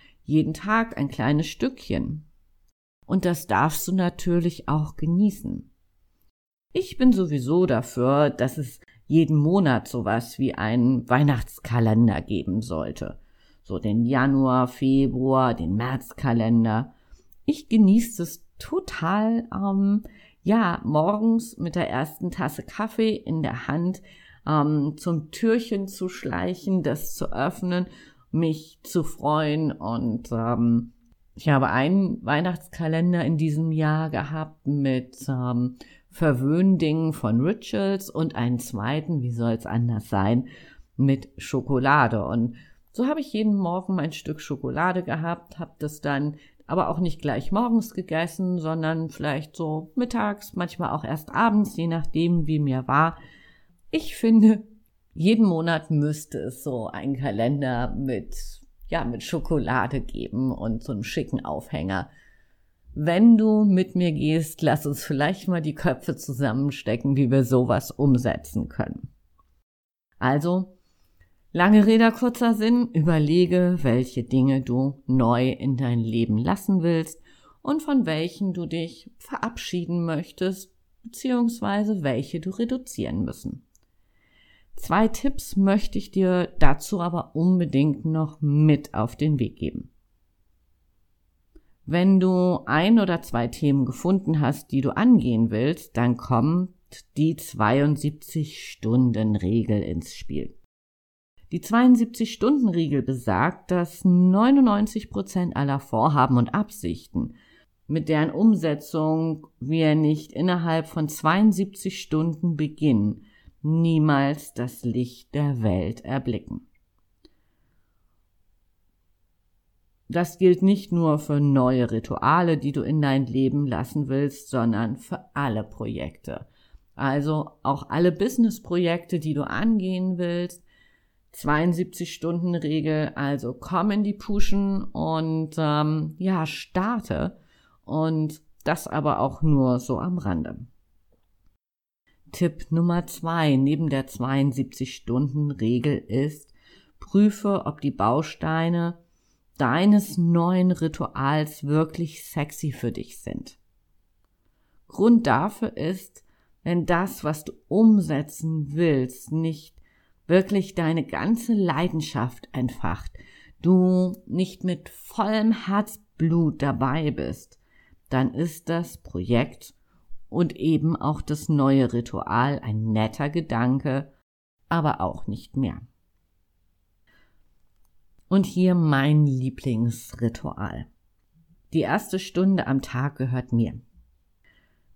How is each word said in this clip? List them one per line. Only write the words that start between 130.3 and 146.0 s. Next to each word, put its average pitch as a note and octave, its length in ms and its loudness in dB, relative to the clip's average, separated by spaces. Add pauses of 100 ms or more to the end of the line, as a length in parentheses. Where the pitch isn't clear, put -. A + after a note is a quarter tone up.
Zweiundsiebzig-Stunden-Regel, E3 1800 -2
also C#3 400 -4
komm F#3 360 -2
in G#3 140 0
die G3+ 80 -2
Puschen G3+ 720 2
und, D#3+ 720 -4
ähm, D3+ 640 0
ja, F#3 260 0
starte. F#3 920 -4 (440)
Und D#3 600 -2 (200)
das - 240 -4
aber D3 340 -2
auch C3+ 200 -2
nur C3 400 4
so B2+ 180 -4
am F3+ 200 -4
Rande. F#2 400 -4 (1700)
Tipp E3 400 -4
Nummer E3+ 360 0
zwei E3 500 0
neben D3 320 2
der C3+ 180 -2
zweiundsiebzig-Stunden-Regel C3 1900 -2
ist, D3 560 -6 (480)